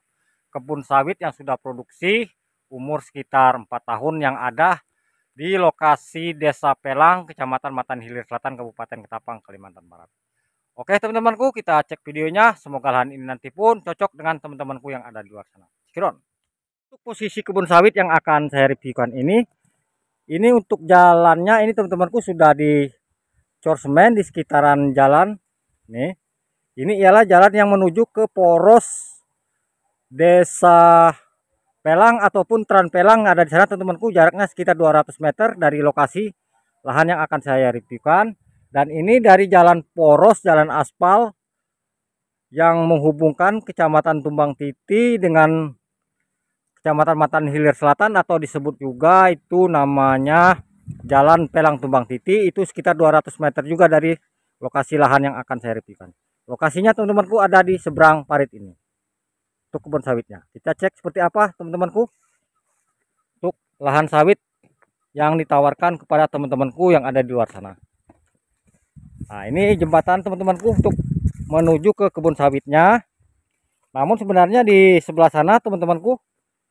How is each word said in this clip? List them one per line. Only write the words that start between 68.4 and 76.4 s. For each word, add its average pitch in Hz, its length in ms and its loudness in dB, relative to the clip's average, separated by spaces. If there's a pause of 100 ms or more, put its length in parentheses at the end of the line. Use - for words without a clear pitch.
Nah, 101 180 -16
ini 190 300 0
jembatan, 170 480 0
teman-temanku, 190 560 -2
untuk 208 160 -2 (480)
menuju 165 480 0
ke 196 160 -2
kebun 165 260 -2
sawitnya. 147 680 2 (880)
Namun 151 260 -2
sebenarnya 196 480 0
di 190 320 4
sebelah 160 320 2
sana, 175 320 0
teman-temanku, 180 560 -4 (520)